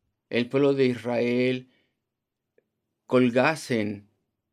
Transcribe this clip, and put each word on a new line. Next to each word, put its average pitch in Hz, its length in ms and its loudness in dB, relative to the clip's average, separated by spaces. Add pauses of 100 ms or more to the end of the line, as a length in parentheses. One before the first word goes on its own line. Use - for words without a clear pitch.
(300)
el 120 200 -2
pueblo 139 240 2
de 135 140 2
Israel 123 840 -2 (1400)
colgasen 127 1040 0 (440)